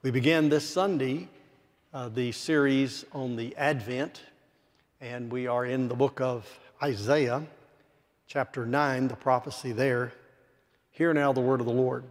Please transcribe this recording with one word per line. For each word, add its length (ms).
We 80
began 380
this 200
Sunday, 600
uh, 140
the 240
series 800
on 240
the 200
Advent, 640
and 300
we 160
are 180
in 220
the 80
book 260
of 240
Isaiah, 640
chapter 400
nine, 400
the 80
prophecy 560
there. 420
Hear 240
now 180
the 80
word 200
of 60
the 60
Lord. 380